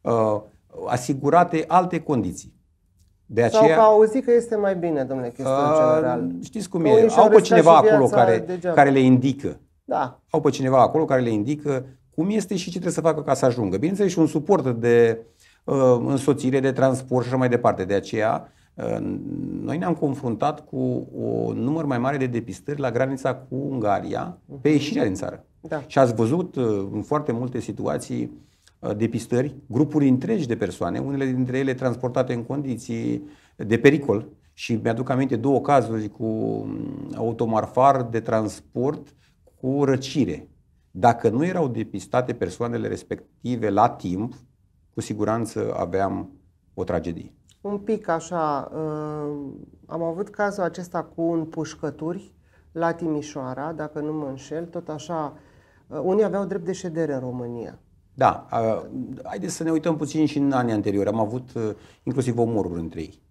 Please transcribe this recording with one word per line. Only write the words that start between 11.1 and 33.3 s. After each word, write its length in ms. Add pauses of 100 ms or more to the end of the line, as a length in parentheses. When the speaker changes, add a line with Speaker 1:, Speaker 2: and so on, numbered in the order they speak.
Speaker 1:
le 100
indică 560 (280)
cum 160
este 260
și 80
ce 60
trebuie 220
să 80
facă 220
ca 120
să 100
ajungă. 320
Bineînțeles, 360
și 60
un 80
suport 420 (120)
de, 440 (400)
uh, 320 (100)
însoțire, 540
de 120
transport 500
și 60
așa 100
mai 100
departe. 360
De 100
aceea, 540 (260)
uh, 220 (680)
noi 160
ne-am 160
confruntat 680
cu 480
un 460
număr 260
mai 140
mare 180
de 100
depistări 540
la 100
granița 440
cu 200
Ungaria, 920
Speaker 2:
Mhm. 160
Speaker 1:
pe 80
ieșirea 360
din 100
țară. 300 (160)
Speaker 2:
Da. 260
Speaker 1:
Și 120
ați 160
văzut, 420
uh, 360
în 100
foarte 300
multe 280
situații, 680 (480)
uh, 180
depistări, 580 (120)
grupuri 420
întregi 380
de 100
persoane, 420
unele 260
dintre 340
ele 160
transportate 580
în 100
condiții 840 (280)